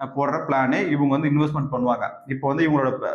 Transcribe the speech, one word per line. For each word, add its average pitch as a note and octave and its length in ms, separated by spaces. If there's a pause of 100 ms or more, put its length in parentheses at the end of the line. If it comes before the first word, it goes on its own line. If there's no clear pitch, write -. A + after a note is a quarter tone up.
அஹ், C3 100
போடுற C#3 300
பிளானு C#3 380 (100)
இவங்க C#3+ 240
வந்து D3+ 180
இன்வெஸ்ட்மெண்ட் D3 420
பண்ணுவாங்க. B2 320 (240)
இப்போ C3+ 200
வந்து D#3+ 160
இவங்களோட C#3 300
ப-, - 200